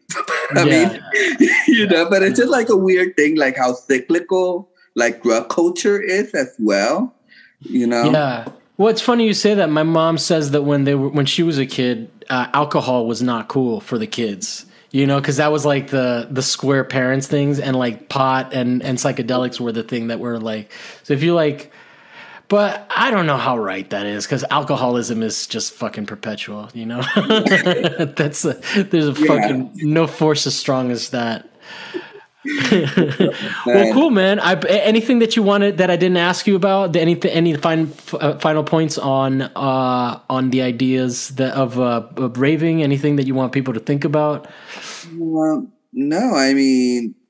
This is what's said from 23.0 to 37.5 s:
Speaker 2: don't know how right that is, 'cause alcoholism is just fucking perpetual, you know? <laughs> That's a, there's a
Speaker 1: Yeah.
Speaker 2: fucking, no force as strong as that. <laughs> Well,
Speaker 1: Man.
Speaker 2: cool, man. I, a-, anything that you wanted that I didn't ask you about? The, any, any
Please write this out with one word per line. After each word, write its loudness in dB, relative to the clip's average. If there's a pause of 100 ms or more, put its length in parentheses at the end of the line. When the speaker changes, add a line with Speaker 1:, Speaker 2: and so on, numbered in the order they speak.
Speaker 2:
don't 2
know 2
how 0
right -4
that -4
is, -6
'cause -2
alcoholism 0
is -4
just -6
fucking -8
perpetual, -10
you -10
know? -6
<laughs> -4
That's -2
a, -4 (300)
there's 2
a -2
Speaker 1:
Yeah. 2
Speaker 2:
fucking, 0
no 2
force 0
as -2
strong -2
as -6
that. -6 (960)
<laughs> -2
Well, 2 (340)
Speaker 1:
Man. 6
Speaker 2:
cool, 4
man. 2
I, 2
a-, 0
anything 2
that 2
you 2
wanted 2
that 2
I 2
didn't 2
ask 0
you 4
about? 2
The, 2
any, 2
any 2